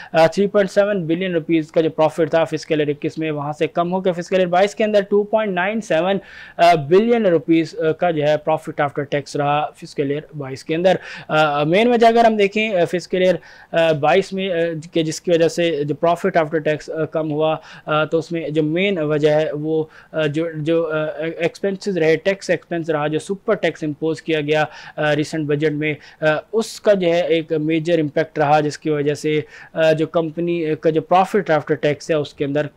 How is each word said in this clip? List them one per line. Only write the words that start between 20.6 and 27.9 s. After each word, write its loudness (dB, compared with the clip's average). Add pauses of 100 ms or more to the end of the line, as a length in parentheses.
अ, -4
expenses -4
रहे, 4
tax -2
expense -4
रहा, -2
जो -2
super -4
tax -2
impose -4
किया -2
गया, 0
अ, -4
recent -2
budget 0
में, -4 (260)
अ, 0 (100)
उसका 0
जो 2
है 2
एक 0
major 0